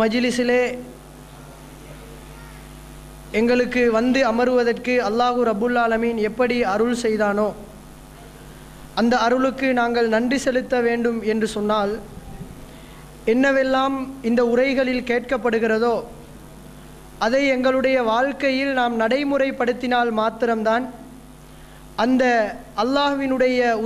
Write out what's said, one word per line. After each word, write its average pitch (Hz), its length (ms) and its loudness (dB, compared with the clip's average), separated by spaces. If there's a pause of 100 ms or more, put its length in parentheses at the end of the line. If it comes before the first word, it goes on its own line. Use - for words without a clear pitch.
மஜ்லிஸிலே 240 580 2 (2750)
எங்களுக்கு 247 440 4 (140)
வந்து 254 240 4 (100)
அமருவதற்கு 240 640 2 (120)
அல்லாஹு 240 420 2
ரப்புல் 240 340 0
ஆலமீன் 226 360 0 (100)
எப்படி 240 280 0 (160)
அருள் 233 300 2
செய்தானோ, 214 440 2 (1500)
அந்த 233 240 2
அருளுக்கு 262 520 2 (100)
நாங்கள் 233 360 0
நன்றி 247 300 0
செலுத்த 247 420 0
வேண்டும் 233 340 0 (100)
என்று 220 240 0
சொன்னால், 208 380 0 (1400)
என்னவெல்லாம் 269 600 2 (340)
இந்த 240 120 2 (120)
உரைகளில் 254 560 2
கேட்கப்படுகிறதோ, 233 840 0 (1300)
அதை 240 160 4 (140)
எங்களுடைய 262 480 2
வாழ்க்கையில் 262 760 0
நாம் 240 220 0
நடைமுறைப்படுத்தினால் 247 1160 0
மாத்திரம்தான் 226 640 0 (1200)
அந்த 254 200 4 (600)
அல்லாஹ்வினுடைய 262 880 2 (140)